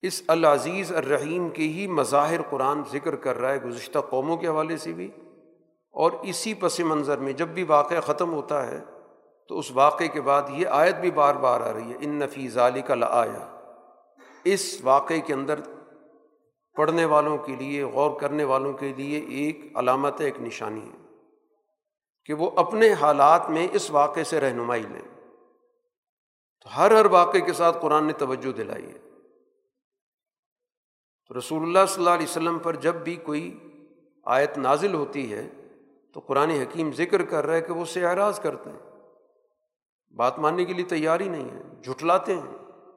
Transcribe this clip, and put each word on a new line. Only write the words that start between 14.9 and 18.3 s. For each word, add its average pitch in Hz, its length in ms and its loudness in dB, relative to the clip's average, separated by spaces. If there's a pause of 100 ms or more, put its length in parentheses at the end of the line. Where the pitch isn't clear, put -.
کے 151 120 -4
اندر 139 260 -4 (1160)
پڑھنے 160 300 2
والوں 151 320 4
کے 135 180 -8
لیے، 139 280 -6
غور 143 360 0
کرنے 147 240 -2